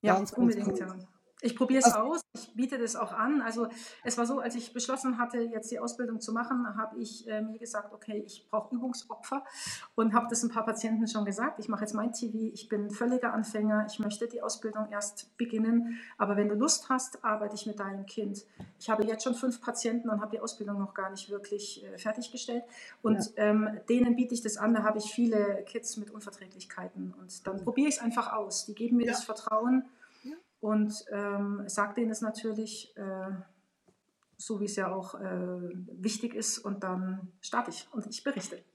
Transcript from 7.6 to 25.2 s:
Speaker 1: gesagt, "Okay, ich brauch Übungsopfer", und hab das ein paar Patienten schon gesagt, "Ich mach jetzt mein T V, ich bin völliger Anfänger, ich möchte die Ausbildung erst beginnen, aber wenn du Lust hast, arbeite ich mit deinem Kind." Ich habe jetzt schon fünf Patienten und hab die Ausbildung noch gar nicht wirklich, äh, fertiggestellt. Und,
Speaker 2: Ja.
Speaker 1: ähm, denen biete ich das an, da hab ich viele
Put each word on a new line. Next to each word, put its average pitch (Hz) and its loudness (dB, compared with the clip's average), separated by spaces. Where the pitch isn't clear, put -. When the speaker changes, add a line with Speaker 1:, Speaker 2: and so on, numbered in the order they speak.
Speaker 1:
gesagt, 214 -6
"Okay, 208 -8
ich - -20
brauch 214 -2
Übungsopfer", 254 -4
und 226 4
hab 233 6
das 233 0
ein 233 2
paar 226 0
Patienten 220 2
schon 214 0
gesagt, 208 -2
"Ich 208 -8
mach 214 -2
jetzt 208 -4
mein 226 0
T 233 -4
V, 220 -2
ich - -14
bin 208 -2
völliger 247 2
Anfänger, 214 2
ich - -8
möchte 208 -2
die 233 -6
Ausbildung 214 -4
erst - -6
beginnen, 233 4
aber 202 2
wenn 208 4
du 208 2
Lust - 2
hast, - 0
arbeite 214 0
ich 208 -8
mit 208 -6
deinem 196 -4
Kind." 202 -4
Ich - -2
habe 214 4
jetzt 220 0
schon 247 2
fünf 254 0
Patienten 233 0
und 208 2
hab 208 -4
die 220 -4
Ausbildung 202 -4
noch 196 -2
gar 190 -4
nicht 196 -10
wirklich, 202 -6
äh, 190 -12
fertiggestellt. 240 -4
Und, 214 6
Speaker 2:
Ja. 214 6
Speaker 1:
ähm, 214 4
denen 240 6
biete 247 4
ich 226 -2
das 214 -2
an, 220 4
da 214 4
hab 214 4
ich 208 -4
viele 208 4